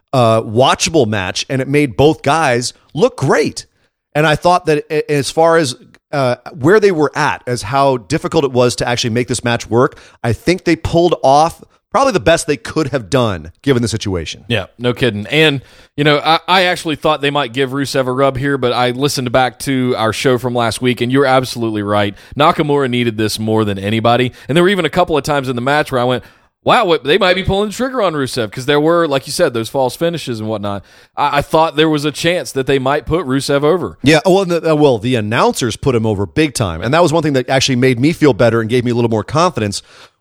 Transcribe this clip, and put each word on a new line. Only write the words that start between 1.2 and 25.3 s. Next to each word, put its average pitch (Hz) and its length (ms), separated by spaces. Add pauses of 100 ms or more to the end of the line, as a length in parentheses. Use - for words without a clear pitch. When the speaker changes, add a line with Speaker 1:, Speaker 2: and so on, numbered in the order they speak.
Speaker 1:
and 135 120
it 131 60
made 139 280
both 151 280
guys 139 500 (220)
look 247 200
great. 165 520 (480)
And 151 100
I 156 100
thought 175 300
that 151 240
a-, 151 220
as 143 180
far 165 280
as, 135 180 (360)
uh, 131 260 (180)
where 170 240
they 202 120
were 151 240
at, 139 300
as 123 160
how 135 360
difficult 156 460
it 135 80
was 123 260
to 123 100
actually 120 240
make 120 160
this 123 160
match 120 260
work, 123 300 (240)
I 120 100
think 180 300
they 170 120
pulled 170 380 (100)
off 147 400 (280)
probably 269 220
the 180 60
best 160 280
they 143 100
could - 300
have 127 220
done 95 420 (100)
given 127 200
the 117 60
situation. 95 600
Speaker 2:
Yeah, 107 200 (100)
no 123 160
kidding. 107 340
And, 147 340 (340)
you 147 80
know, 147 160
I, 156 280
I 185 160
actually 170 320
thought 151 260
they 143 100
might 143 220
give 131 180
Rusev 135 360
a 127 40
rub 131 260
here, 139 200
but 123 160
I 123 180
listened 127 400
back 127 280
to 127 380
our 110 160
show 127 260
from 123 160
last 117 260
week, 123 200
and 120 100
you're 135 140
absolutely 120 580
right. 104 320 (200)
Nakamura 143 540
needed 120 280
this 110 220
more 110 260
than 101 140
anybody. 117 520 (160)
And 135 80
there 175 80
were 180 60
even 185 160
a 143 40
couple 180 280
of 135 60
times 143 260